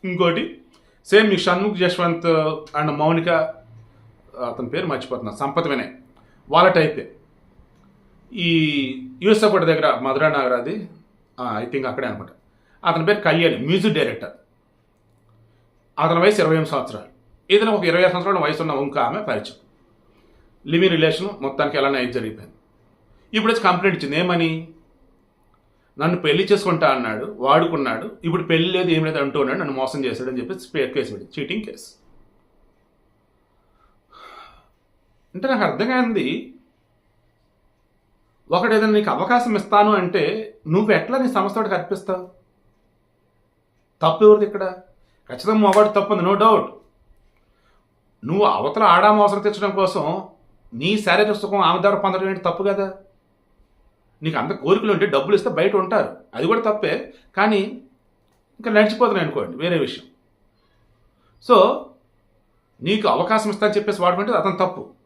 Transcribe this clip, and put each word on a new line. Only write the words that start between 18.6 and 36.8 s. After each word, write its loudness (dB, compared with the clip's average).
ఉన్న -4
ఇంకో -2
ఆమె -2
పరిచయం, -8
లివింగ్ 2
రిలేషన్ 2
మొత్తానికి -2
ఎలానే 2
అయితే -4
జరిగిపోయింది. -8
ఇప్పుడు 2
వచ్చి -2
కంప్లైంట్ 0
ఇచ్చింది, -2
ఏమని? -2
"నన్ను 0
పెళ్లి 0
చేసుకుంటా 2
అన్నాడు, -2
వాడుకున్నాడు, -4
ఇప్పుడు -4
పెళ్లి -2
లేదు -2
ఏం 0
లేదు -4
అంటూ -2
ఉన్నాడు, -2
నన్ను -6
మోసం -4
చేశాడు" -6
అని -8
చెప్పి -8
స్పే-, -6
కేసు -4
పెట్టి, -14
చీటింగ్ -8
కేసు. -18
అంటే -4
నాకు 2
అర్థం -2
కానిది, -2